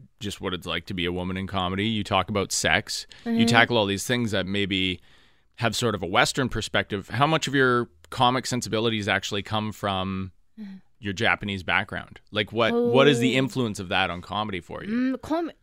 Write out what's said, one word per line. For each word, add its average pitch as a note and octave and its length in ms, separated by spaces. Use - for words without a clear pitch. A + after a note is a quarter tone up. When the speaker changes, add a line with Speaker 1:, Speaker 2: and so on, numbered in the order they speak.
Speaker 1:
just G2+ 220
what F#2+ 140
it's E2+ 100
like F2 220
to G#2 80
be F2 100
a F2 60
woman F2+ 260
in F#2+ 80
comedy. F#2+ 420
You G#2+ 160
talk F#2+ 260
about G2+ 220
sex. - 540
You A#3 60
Speaker 2:
Mm-hmm. A#3 140
Speaker 1:
tackle A#2 320
all G#2+ 80
these G2 200
things A#2+ 260
that F#2+ 160
maybe F#2+ 520
have A#2 180
sort A#2 180
of F2+ 80
a F2+ 60
Western B2 420
perspective. G2+ 600
How C3 180
much D#3+ 200
of C3+ 80
your B2 340
comic B2 360
sensibilities A2 640
actually G2 360
come G#2+ 280
from F#2+ 600
Speaker 2:
Mm-hmm. G3+ 160
Speaker 1:
your G2+ 140
Japanese G2 500
background? F2+ 560
Like, - 200
what, A#2 220
what A#3+ 340
is C#3+ 120
the B2+ 160
Speaker 2:
Oh. - 20
Speaker 1:
influence B2+ 420
of F#2 100
that F#2 200
on F2 120
comedy G2 400
for D#2 220
you? - 100
Speaker 2:
Mm, B3+ 280
com-, D#4+ 300